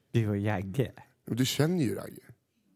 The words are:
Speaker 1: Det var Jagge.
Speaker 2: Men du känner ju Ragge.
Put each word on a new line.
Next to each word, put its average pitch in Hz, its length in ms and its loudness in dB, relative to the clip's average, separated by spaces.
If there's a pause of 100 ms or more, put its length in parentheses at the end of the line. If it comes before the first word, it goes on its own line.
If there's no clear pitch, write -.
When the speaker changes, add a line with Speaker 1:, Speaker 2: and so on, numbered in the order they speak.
(120)
Speaker 1:
Det 117 140 4
var 104 100 2
Jagge. 101 560 0 (340)
Speaker 2:
Men 113 120 -4
du 127 80 2
känner 160 380 2
ju 101 120 0
Ragge. - 260 -10 (540)